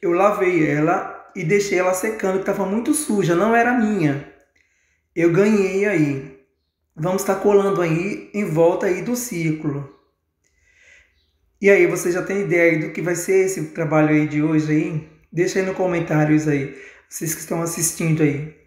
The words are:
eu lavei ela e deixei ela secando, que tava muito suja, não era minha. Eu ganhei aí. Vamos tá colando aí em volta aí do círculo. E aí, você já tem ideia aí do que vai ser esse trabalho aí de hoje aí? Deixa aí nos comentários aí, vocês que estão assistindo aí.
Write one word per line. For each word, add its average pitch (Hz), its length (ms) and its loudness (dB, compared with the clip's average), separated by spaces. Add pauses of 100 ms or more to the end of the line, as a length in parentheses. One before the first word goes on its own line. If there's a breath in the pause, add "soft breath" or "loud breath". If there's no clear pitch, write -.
eu 185 100 -2
lavei 180 580 2
ela 156 680 -2
e 190 80 -8
deixei 196 360 0
ela 180 140 0
secando, 196 460 -2
que 190 60 -6
tava 196 200 -2
muito 226 280 -2
suja, 196 420 0
não 214 200 2
era 240 180 2
minha. 190 580 0 (840)
Eu 170 160 2
ganhei 196 540 2
aí. 147 600 -2 (500)
Vamos 185 280 -4
tá - 100 -2
colando 196 480 2
aí 175 520 -2
em 208 120 -2
volta 170 420 2
aí 180 140 -2
do 233 140 -4
círculo. 156 760 -4 (1700 soft breath)
E 196 100 4
aí, 180 180 8
você 175 240 -2
já 170 100 -2
tem 196 200 -4
ideia 170 320 4
aí 156 60 0
do 156 120 -4
que 190 100 -8
vai 175 140 -2
ser 190 300 2
esse 175 240 -4
trabalho 156 400 0
aí 151 180 2
de 147 160 -2
hoje 156 280 0
aí? 156 380 -2 (220)
Deixa 180 280 -2
aí 185 60 0
nos 190 100 -4
comentários 156 720 0
aí, 139 280 -2 (340 loud breath)
vocês 160 240 -8
que - 80 -12
estão 165 200 -6
assistindo 165 600 -2
aí. 139 320 -2 (140)